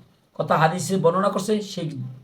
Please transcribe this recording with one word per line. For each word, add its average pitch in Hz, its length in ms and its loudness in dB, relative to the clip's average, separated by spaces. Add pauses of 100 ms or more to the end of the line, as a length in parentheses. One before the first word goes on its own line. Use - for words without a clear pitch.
(340)
কথা - 220 0
হাদিসে 165 400 2
বর্ণনা 180 320 4
করছে, 208 320 0
সেই 151 420 -8 (220)